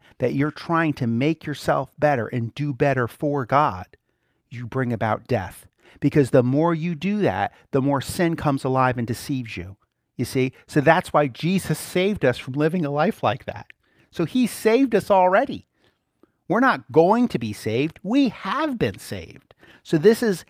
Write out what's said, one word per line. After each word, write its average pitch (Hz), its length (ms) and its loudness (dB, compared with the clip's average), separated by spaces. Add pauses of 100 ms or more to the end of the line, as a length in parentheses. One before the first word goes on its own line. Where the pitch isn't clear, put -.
(180)
that - 160 -2
you're 143 160 0
trying 165 440 0
to 127 120 -4
make 127 400 0
yourself 143 520 -2
better 143 280 2
and 117 280 -6
do 147 200 -4
better 131 340 0
for 143 380 -4
God, 131 400 0 (640)
you 120 160 -12
bring 120 260 -4
about 107 340 -2
death. 95 400 -4 (340)
Because 143 300 2
the 135 120 6
more 147 320 2
you 170 200 -4
do 196 280 -2
that, 101 300 -2 (200)
the 135 100 2
more 139 180 0
sin 170 360 -2
comes 139 280 -2
alive 127 340 0
and 120 80 -4
deceives 120 500 -6
you. 95 200 -12 (400)
You 123 80 -4
see? 131 280 -2 (140)
So - 140 0
that's 160 320 2
why 151 160 2
Jesus 165 500 -2
saved 185 460 -2
us 123 140 2
from 131 160 -10
living 147 300 0
a 143 60 -4
life 151 320 -2
like 117 240 -2
that. - 200 -12 (440)
So - 140 -4
he 247 220 0
saved 233 480 2
us 190 160 0
already. 190 560 2 (840)
We're 196 120 2
not 220 300 0
going 196 380 4
to - 100 -4
be 117 140 -6
saved. 123 500 -4
We 247 280 2
have 262 460 -4
been 113 220 -4
saved. - 560 -14 (280)
So - 160 0
this 208 240 6
is, 208 260 -2